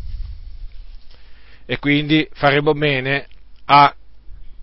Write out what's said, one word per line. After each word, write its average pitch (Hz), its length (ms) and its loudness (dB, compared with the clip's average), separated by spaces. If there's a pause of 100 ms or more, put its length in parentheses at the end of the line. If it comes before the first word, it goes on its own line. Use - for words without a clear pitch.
(1700)
e 123 140 -4
quindi 147 540 2
faremo 147 380 4
bene 143 540 0 (380)
a 143 280 8 (720)